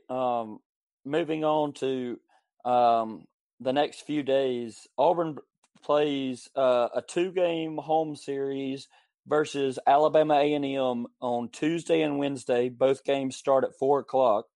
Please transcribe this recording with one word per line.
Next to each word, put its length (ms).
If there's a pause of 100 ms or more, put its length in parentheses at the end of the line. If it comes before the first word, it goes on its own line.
um, 500 (440)
moving 400
on 300
to, 460 (440)
um, 640 (340)
the 140
next 280
few 220
days, 640 (100)
Auburn 400 (460)
plays, 720
uh, 400
a 60
two-game 760
home 380
series 720 (400)
versus 600
Alabama 480
A 180
and 120
M 420 (120)
on 300
Tuesday 540
and 160
Wednesday. 500
Both 340
games 320
start 280
at 120
four 240
o'clock. 460 (100)